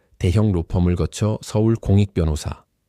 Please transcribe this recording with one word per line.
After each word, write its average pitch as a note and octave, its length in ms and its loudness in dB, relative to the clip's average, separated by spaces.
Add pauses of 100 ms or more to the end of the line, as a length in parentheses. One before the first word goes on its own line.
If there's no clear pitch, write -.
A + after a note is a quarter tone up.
(200)
대형 G#2 320 2
로펌을 F2 440 0
거쳐 G#2 460 -2
서울 A2+ 340 0
공익변호사, F#2 880 -2 (260)